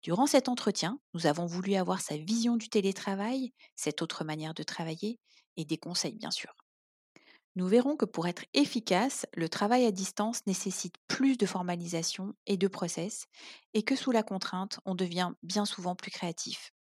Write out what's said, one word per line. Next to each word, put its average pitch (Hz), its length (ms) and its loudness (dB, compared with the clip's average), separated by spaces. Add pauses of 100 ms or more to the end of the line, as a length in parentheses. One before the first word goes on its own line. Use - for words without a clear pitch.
Durant 190 220 4
cet 262 220 6
entretien, 220 520 0 (120)
nous 165 140 0
avons 165 200 4
voulu 185 280 0
avoir 185 260 2
sa - 160 -4
vision 226 400 2
du 220 120 -2
télétravail, 202 840 0 (220)
cette - 260 -4
autre - 220 -4
manière 156 320 -4
de 151 80 -8
travailler, 170 560 -4 (380)
et 165 80 -4
des 151 120 -2
conseils 165 380 -4
bien - 160 -8
sûr. - 240 -8 (1000)
Nous 185 100 -2
verrons 247 300 6
que 247 80 2
pour 175 240 -2
être - 160 -6 (100)
efficace, 247 800 2
le 165 140 -2
travail 240 380 4
à 220 40 6
distance 208 560 -4
nécessite 185 480 -4 (140)
plus 269 280 4
de 208 100 2
formalisation 175 920 -4 (100)
et 202 100 2
de 185 120 4
process, 180 580 -4 (480)
et 214 80 4
que 262 140 2
sous - 160 0
la 220 100 6
contrainte, 190 640 -4
on 190 100 -2
devient 180 380 0 (100)
bien 196 220 0
souvent 185 320 -4
plus - 160 -12
créatif. - 600 -8 (120)